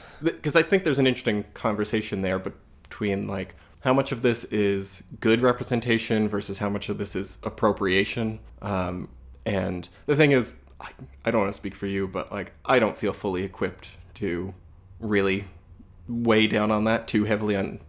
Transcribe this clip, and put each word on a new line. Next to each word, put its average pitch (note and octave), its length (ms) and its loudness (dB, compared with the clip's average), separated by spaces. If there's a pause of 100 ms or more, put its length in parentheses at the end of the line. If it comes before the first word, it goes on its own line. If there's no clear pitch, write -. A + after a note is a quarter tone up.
(220)
th-, D#3+ 200 -2
'cause D3 120 0
I E3 80 6
think F#3+ 220 2
there's C#3 140 2
an C3+ 80 6
interesting A2+ 380 0 (100)
conversation G#2 680 -2
there F#2+ 180 0
between, G2 880 -6
like, G2 280 -6 (260)
how C3 140 2
much C3+ 180 2
of A#2 80 -6
this A#2 240 2
is G2 580 -2 (180)
good A#2 200 4
representation A#2 880 2
versus G2+ 300 -4
how G#2 100 -2
much G2+ 220 -4
of G2+ 80 -4
this G2+ 180 -6
is - 260 -8
appropriation. G#2 1000 0 (200)
Um, F#2 480 -4 (380)
and F#2 420 -2 (160)
the D3+ 120 2
thing D3 160 6
is, B2+ 240 2 (240)
I, - 80 -14 (360)
I A#2 60 -2
don't A2+ 100 2
wanna G2+ 120 0
speak G2 220 -10
for - 120 -8
you, G2 200 -2
but, F2+ 260 -6
like, G2 200 -8 (120)
I C3 140 4
don't G#2+ 200 2
feel G#2 140 0
fully F#2 320 -2
equipped - 460 -6 (240)
to F#2 380 -4 (480)
really G2 460 2 (600)
weigh A#2 380 4
down G#2+ 240 2
on G#2+ 140 2
that A2+ 240 0
too G#2 160 2
heavily G#2 320 0
on, - 320 -4